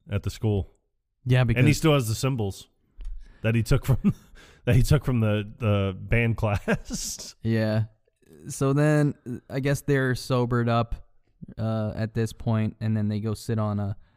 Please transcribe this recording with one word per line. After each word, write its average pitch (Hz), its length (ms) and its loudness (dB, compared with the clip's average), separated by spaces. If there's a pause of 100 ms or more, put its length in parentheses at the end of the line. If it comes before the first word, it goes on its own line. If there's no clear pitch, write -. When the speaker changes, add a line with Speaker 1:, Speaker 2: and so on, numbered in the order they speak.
(120)
Speaker 1:
at 101 120 -2
the - 60 -2
school. 104 440 -2 (500)
Speaker 2:
Yeah, 127 200 4
because 117 160 2
Speaker 1:
And 143 80 6
he 147 40 6
still 151 220 4
has 131 120 2
the 110 80 -2
symbols. 110 540 -4 (720)
That 113 120 2
he 117 80 2
took 120 240 2
from, 131 120 2 (400)
<laughs> - 260 -20
that 123 100 4
he 127 80 6
took 143 220 4
from 123 160 0
the, 107 380 0
the 98 400 0
band 117 380 0
class. - 1000 -4
<laughs> - 40 -16
Speaker 2:
Yeah. 110 420 0 (640)
So 139 240 -2
then, 147 420 2 (140)
uh, 123 100 -8 (120)
I 135 100 -6
guess 139 220 -2
they're 131 320 0
sobered 120 540 -2
up, 117 260 0 (640)
uh, 110 380 -4
at 113 180 -6
this 113 180 -2
point, 110 480 -2
and 110 160 -2
then 104 120 -2
they 107 120 -2
go 110 140 -4
sit 110 240 -4
on 104 220 -2
a, 98 160 -4 (200)